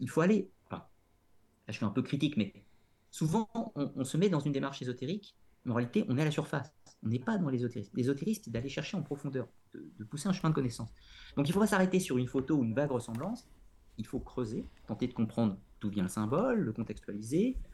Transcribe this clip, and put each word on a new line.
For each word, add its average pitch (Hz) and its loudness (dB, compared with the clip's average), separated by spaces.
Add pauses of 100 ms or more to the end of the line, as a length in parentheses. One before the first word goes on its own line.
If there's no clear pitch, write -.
Il 120 -2
faut - 4
aller, 190 6 (160)
enfin, - -8
là, - -16 (880)
je - -6
suis - -2
un 104 2
peu 110 0
critique, 143 0
mais 101 0 (560)
souvent, 190 0 (280)
on, 143 -2
on 135 -2
se 127 -2
met 190 4
dans 165 2
une 143 0
démarche 139 -4
ésotérique, 127 -6 (280)
mais 123 -4
en 113 0
réalité, 123 2
on 123 2
est 143 2
à 156 4
la 151 2
surface. 151 -4 (300)
On - -2
n'est 117 2
pas 226 0
dans 175 0
l'ésotérisme. 120 -2
L'ésotérisme, 139 0
c'est - -10
d'aller 117 -4
chercher - -4
en 160 -2
profondeur, 139 -4 (260)
de, 76 -14
de 107 -10
pousser 143 -6
un 190 4
chemin 170 2
de 156 2
connaissance. 120 -2 (480)
Donc, 143 4
il 151 0
ne - 0
faut 196 4
pas 214 6
s'arrêter 185 6
sur 143 2
une 123 2
photo 135 2
ou 139 4
une 113 2
vague 139 2
ressemblance. 127 -4 (500)
Il 110 -8
faut - -4
creuser, 127 -6 (220)
tenter 120 -2
de 131 -6
comprendre 110 0 (220)
d'où 107 -4
vient 98 0
le 92 0
symbole, 165 2
le 120 0
contextualiser, 113 -2 (160)